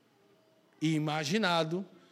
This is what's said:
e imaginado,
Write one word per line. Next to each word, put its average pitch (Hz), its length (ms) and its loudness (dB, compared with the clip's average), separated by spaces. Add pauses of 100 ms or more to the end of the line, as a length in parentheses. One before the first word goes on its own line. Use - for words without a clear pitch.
(800)
e 160 140 0
imaginado, 160 920 0 (280)